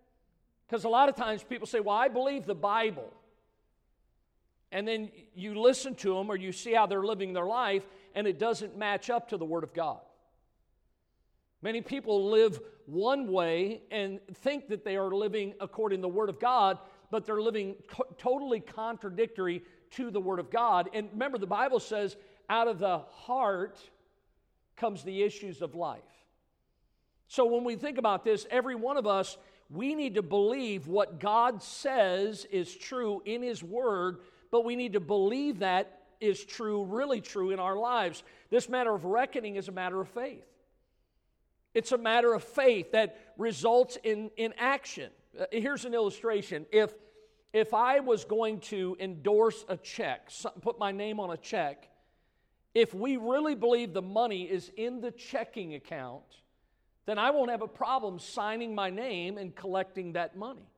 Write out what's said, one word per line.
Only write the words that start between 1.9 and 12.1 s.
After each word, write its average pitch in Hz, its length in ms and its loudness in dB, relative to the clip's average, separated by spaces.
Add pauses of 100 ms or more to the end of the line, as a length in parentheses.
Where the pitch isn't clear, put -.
I 247 120 4
believe 262 360 0
the 202 100 -2
Bible." 202 580 0 (1600)
And 202 140 -4
then 220 260 -4 (220)
you 208 260 -6
listen 254 360 6
to 190 220 0
'em 202 120 -4
or 202 60 -2
you 185 160 -6
see 233 200 -4
how 220 140 8
they're 190 180 0
living 196 280 -2
their 180 140 -2
life, 196 400 0 (280)
and 208 120 0
it 180 120 0
doesn't 214 380 -2
match 202 340 -2
up 240 180 0
to 214 80 -4
the 165 80 -4
Word 160 200 -4
of - 80 -14
God. 156 280 -4 (1600)
Many 226 180 -4
people 208 500 0